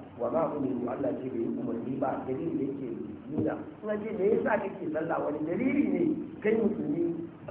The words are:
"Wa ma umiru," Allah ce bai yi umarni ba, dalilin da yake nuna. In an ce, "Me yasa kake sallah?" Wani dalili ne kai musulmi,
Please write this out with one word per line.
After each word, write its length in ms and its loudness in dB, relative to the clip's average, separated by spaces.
"Wa 160 -2
ma 200 4
umiru," 380 0
Allah 320 -2
ce 80 -4
bai 100 -4
yi 140 0
umarni 460 -2
ba, 260 0
dalilin 320 -2
da 80 2
yake 240 -4
nuna. 280 0
In 80 -4
an 100 0
ce, 100 -4
"Me 140 0
yasa 340 6
kake 320 -4
sallah?" 300 0
Wani 240 0
dalili 400 4
ne 180 2
kai 160 4
musulmi, 720 0